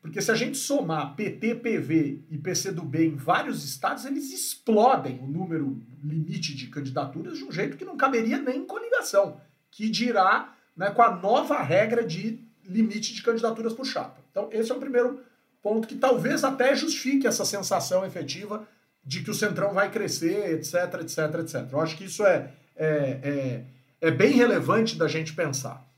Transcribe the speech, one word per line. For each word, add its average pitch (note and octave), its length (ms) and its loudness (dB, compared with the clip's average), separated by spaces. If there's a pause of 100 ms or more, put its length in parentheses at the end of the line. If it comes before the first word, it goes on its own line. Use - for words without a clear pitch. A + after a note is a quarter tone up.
porque - 220 -6
se - 80 2
a - 40 6
gente - 220 0
somar D#3+ 580 -2
P G3+ 160 -4
T, A3+ 240 -2
P A3 240 -2
V C#3+ 420 0 (100)
e D#3 80 -8
P F3+ 160 -4
C F#3+ 180 -4
do E3 100 -6
B D#3 240 0
em D#3 80 0
vários - 480 -2
estados, - 440 -6
eles - 260 -6
explodem G#3 880 2
o C3 60 -10
número D3 540 -4 (220)
limite D3+ 540 -4
de B2 120 -12
candidaturas C#3+ 680 -6
de C4+ 80 -10
um - 80 -12
jeito G#3+ 240 -4
que - 80 -12
não F#4 120 -12
caberia B3 420 2
nem B3+ 220 -2
em - 60 -8
coligação, G3 720 0 (320)
que G#3+ 200 -4
dirá, A3 640 2 (200)
né, G3 160 -2
com A#3 120 6
a G#3+ 120 6
nova B3 480 2
regra G#3+ 400 4
de G3+ 420 -6 (200)
limite G#3 500 0
de - 80 -12
candidaturas A3+ 500 0
por C4 140 -8
chapa. - 340 -6 (120)
Então, G#3+ 180 -4
esse A3+ 220 -2
é - 20 0
o C#4+ 60 -6
primeiro B3+ 400 0 (420)
ponto A3 240 0
que - 80 -12
talvez B3+ 480 2
até C4+ 320 2
justifique C4+ 540 0
essa - 160 0
sensação F#3+ 600 0
efetiva F#3+ 640 -8 (380)
de C3 180 -6
que - 80 -6
o - 40 -2
Centrão G3 380 0
vai G3 160 2
crescer, F#3+ 640 -2
et D#3+ 120 -2
cetera, F3 360 -2
et E3 80 -8
cetera, - 360 -2
et - 40 -10
cetera. - 220 -6
Eu C#3+ 100 0
acho D#3+ 160 -2
que F#3+ 100 -12
isso G3+ 200 0
é, D3+ 240 4 (240)
é, D3+ 480 0
é, C3+ 420 -4 (360)
é D#3+ 100 4
bem G3+ 220 6
relevante A3 680 4
da D#3+ 80 2
gente D#3+ 260 -2
pensar. C#3 520 -4 (120)